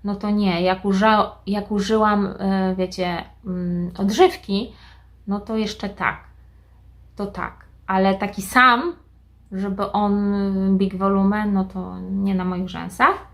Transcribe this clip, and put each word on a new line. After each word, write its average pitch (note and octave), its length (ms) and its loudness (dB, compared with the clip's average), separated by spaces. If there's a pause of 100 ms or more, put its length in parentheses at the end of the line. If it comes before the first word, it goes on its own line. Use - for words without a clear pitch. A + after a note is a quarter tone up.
no G3+ 120 -4
to G#3 140 -6
nie. G3 320 2
Jak F#3 240 0
uża-, G#3 440 4 (180)
jak G3+ 240 -4
użyłam, G#3 540 2 (140)
e, F#3+ 380 0
wiecie, F#3 460 -4 (220)
mm, F3 520 -4
odżywki, G#3+ 760 2 (540)
no G3+ 120 -2
to A3 180 -6
jeszcze G#3 320 -4
tak, D#3+ 280 -2 (960)
to G3+ 100 -4
tak, - 400 -8 (220)
ale F#3+ 280 4
taki G3+ 260 -6
sam, B3+ 520 4 (580)
żeby G3 400 -4
on, G3+ 880 0
big F#3+ 180 0
volume, G3 500 2
no F#3+ 200 0
to F#3 340 -10
nie G3 360 -2
na F#3 100 -2
moich F#3 240 -4
rzęsach. F#3 640 0